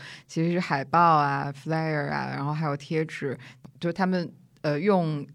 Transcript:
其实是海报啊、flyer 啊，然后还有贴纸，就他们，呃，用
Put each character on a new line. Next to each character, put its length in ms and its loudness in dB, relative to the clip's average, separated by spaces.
其 160 -2
实 80 2
是 80 0
海 240 -2
报 160 2
啊、 540 4
flyer 560 -2
啊， 260 -4
然 100 -4
后 80 -2
还 120 -2
有 100 -2
贴 300 -2
纸， 320 -8
就 140 -2
他 120 0
们， 240 0
呃， 160 0
用 580 2